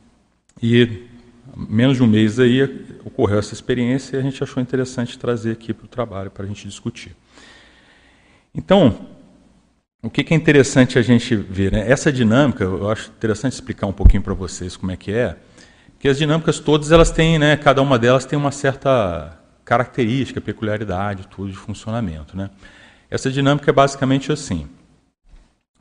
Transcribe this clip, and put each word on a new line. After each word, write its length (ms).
E 400
menos 440
de 60
um 40
mês 320
aí 240
ocorreu 360
essa 140
experiência 640
e 40
a 40
gente 180
achou 220
interessante 560
trazer 320
aqui 220
pro 120
trabalho 460
pra 140
gente 200
discutir. 480
Então, 520
o 80
que 140
que 100
é 40
interessante 600
a 40
gente 340
ver, 380
né? 180
Essa 180
dinâmica, 540
eu 260
acho 200
interessante 420
explicar 360
um 60
pouquinho 300
pra 100
vocês 440
como 160
é 20
que 160
é, 240
que 80
as 100
dinâmicas 400
todas, 360
elas 180
têm, 260
né, 200
cada 240
uma 180
delas 240
tem 160
uma 120
certa 840
característica, 720
peculiaridade, 880
tudo 240
de 60
funcionamento, 800
né? 120
Essa 180
dinâmica 400
é 40
basicamente 580
assim. 380